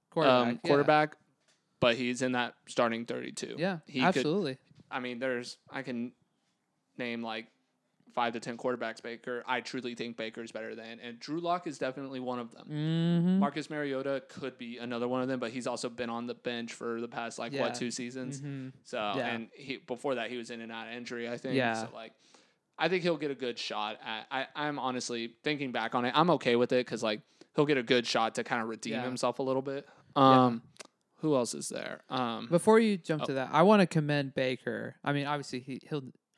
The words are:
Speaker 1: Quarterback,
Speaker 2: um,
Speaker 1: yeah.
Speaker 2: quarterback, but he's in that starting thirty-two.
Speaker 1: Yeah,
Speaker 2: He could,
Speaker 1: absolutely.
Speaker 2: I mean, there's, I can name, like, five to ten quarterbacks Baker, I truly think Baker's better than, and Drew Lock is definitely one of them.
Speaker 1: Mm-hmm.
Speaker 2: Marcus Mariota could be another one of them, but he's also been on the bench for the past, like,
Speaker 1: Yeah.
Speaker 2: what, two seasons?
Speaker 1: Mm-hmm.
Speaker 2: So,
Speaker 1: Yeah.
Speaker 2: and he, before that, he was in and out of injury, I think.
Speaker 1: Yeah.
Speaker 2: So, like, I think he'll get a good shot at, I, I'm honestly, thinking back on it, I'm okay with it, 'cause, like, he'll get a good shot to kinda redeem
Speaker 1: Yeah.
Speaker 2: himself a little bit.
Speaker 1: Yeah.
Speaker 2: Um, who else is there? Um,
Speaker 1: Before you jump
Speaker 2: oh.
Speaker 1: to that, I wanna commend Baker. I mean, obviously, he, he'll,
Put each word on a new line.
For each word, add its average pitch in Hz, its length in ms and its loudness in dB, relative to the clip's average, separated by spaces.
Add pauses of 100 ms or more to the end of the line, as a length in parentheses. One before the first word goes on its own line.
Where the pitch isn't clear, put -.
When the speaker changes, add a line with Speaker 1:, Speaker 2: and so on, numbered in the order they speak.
(100)
Speaker 1:
Quarterback, 135 320 6
Speaker 2:
um, 120 60 4 (160)
Speaker 1:
yeah. 170 40 -2
Speaker 2:
quarterback, 151 480 6 (640)
but 120 160 6
he's 123 260 -2
in 127 100 0
that 120 220 -2 (120)
starting 117 380 0
thirty-two. 123 540 -8
Speaker 1:
Yeah, 175 280 -2
Speaker 2:
He 127 140 -4
could, 139 60 4
Speaker 1:
absolutely. 151 520 0 (320)
Speaker 2:
I 135 100 -4
mean, 123 180 -8
there's, 123 400 -4 (120)
I 135 120 -10
can 120 300 -6 (840)
name, 117 260 -6
like, 113 240 -6 (680)
five 117 180 0
to 113 80 -6
ten 117 160 -8
quarterbacks 117 440 -4
Baker, 120 460 -10
I 123 140 0
truly 120 340 -8
think 117 220 -8
Baker's 113 340 -8
better 110 240 -10
than, 113 240 -14
and 117 220 -14
Drew 151 180 -6
Lock 175 300 -2
is 143 100 -10
definitely 135 400 -6
one 123 220 -4
of 117 100 -10
them. - 180 -20
Speaker 1:
Mm-hmm. 165 720 2
Speaker 2:
Marcus 147 320 0
Mariota 139 580 -2
could 131 300 -10
be 120 200 -10
another 120 280 -4
one 127 160 0
of 127 60 0
them, 131 100 -2
but 117 140 -4
he's 123 160 -4
also 123 200 -4
been 117 220 -6
on 117 160 -6
the 120 80 -6
bench 120 380 -6
for 117 280 -6
the 117 60 -6
past, 117 320 -8
like, 117 140 -6
Speaker 1:
Yeah. 135 80 -4
Speaker 2:
what, 127 160 0
two 120 160 -4
seasons? 127 480 -8
Speaker 1:
Mm-hmm. 139 300 -10 (140)
Speaker 2:
So, - 120 -10 (180)
Speaker 1:
Yeah. 120 140 -2
Speaker 2:
and 117 260 -6
he, 135 220 -10
before 127 400 -4
that, 113 140 -4
he 123 60 -8
was 120 140 -8
in 117 120 -10
and 113 100 -12
out 113 160 -10
of 117 60 -12
injury, 120 340 -8
I 120 80 -6
think. 127 180 -4
Speaker 1:
Yeah. 120 200 2
Speaker 2:
So, 113 200 -4
like, 113 180 -14 (640)
I 160 120 2
think 180 160 0
he'll 175 140 2
get 147 120 -4
a 135 60 -6
good 120 220 -6
shot 107 460 -6
at, 110 280 -8
I, 135 140 -2 (100)
I'm 147 240 -2
honestly, 120 540 -4 (100)
thinking 143 260 -2
back 113 240 -2
on 123 100 2
it, 123 120 0
I'm 170 140 6
okay 127 260 4
with 120 160 4
it, 127 160 2
'cause, 110 160 -6
like, 110 160 0 (340)
he'll 151 120 4
get 147 100 4
a 127 80 2
good 120 220 4
shot 113 300 2
to 120 80 -2
kinda 120 200 -2
redeem 113 300 -6
Speaker 1:
Yeah. 123 100 -2
Speaker 2:
himself 127 340 -2
a 147 40 -4
little 131 200 0
bit. 139 240 -8 (300)
Speaker 1:
Yeah. 131 300 10
Speaker 2:
Um, 117 160 0 (560)
who 151 180 0
else 117 180 0
is 71 140 -8
there? - 400 -8
Um, 117 400 -4
Speaker 1:
Before 175 320 6
you 214 160 4
jump 156 260 -2
Speaker 2:
oh. - 40 -2
Speaker 1:
to 143 80 -2
that, 131 180 -2
I 156 100 8
wanna 202 240 10
commend 147 480 0
Baker. 120 720 -2
I 143 80 0
mean, 143 140 0
obviously, 143 340 -4
he, 131 280 -10
he'll, 147 160 -4 (340)